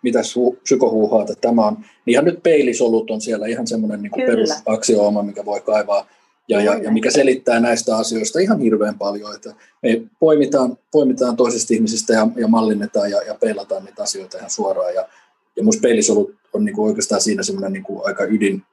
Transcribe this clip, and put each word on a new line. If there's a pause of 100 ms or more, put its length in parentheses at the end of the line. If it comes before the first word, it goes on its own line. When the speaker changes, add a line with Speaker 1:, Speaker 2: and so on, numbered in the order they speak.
Speaker 1:
mitä
su-,
psykohuuhaata
tämä
on,
niin
ihan
nyt
peilisolut
on
siellä
ihan
semmoinen,
niinku,
Speaker 2:
Kyllä.
Speaker 1:
perusaksiooma,
mikä
voi
kaivaa, (420)
ja,
ja,
Speaker 2:
Juuri
Speaker 1:
ja
Speaker 2:
näin.
Speaker 1:
mikä
selittää
näistä
asioista
ihan
hirveän
paljon,
että (280)
me (180)
poimitaan, (140)
poimitaan
toisista
ihmisistä
ja, (100)
ja
mallinnetaan
ja,
ja
peilataan
niitä
asioita
ihan
suoraan,
ja, (480)
ja
musta
peilisolut (180)
on,
niinku,
oikeastaan
siinä
semmoinen,
niinku,
aika
ydin (100)